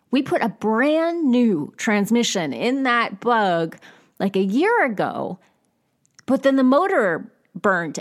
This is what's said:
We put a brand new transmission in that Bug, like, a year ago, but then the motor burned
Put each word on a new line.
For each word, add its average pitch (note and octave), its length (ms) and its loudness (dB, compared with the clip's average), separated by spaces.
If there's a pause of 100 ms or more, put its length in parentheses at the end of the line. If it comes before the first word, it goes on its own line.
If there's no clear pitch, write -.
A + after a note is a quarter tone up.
(120)
We C#4 100 2
put D4 200 -2
a A3 80 0
brand D4+ 800 0
new A3+ 460 2
transmission G3+ 800 0
in A#3+ 300 -2
that A#3 360 -2
Bug, F#3+ 580 0 (420)
like, F#3+ 160 -2
a F#3+ 80 2
year E4 420 2
ago, F3+ 540 -4 (880)
but C4+ 160 0
then C4+ 120 4
the C4+ 80 2
motor C4+ 680 2 (220)
burned E3+ 460 -2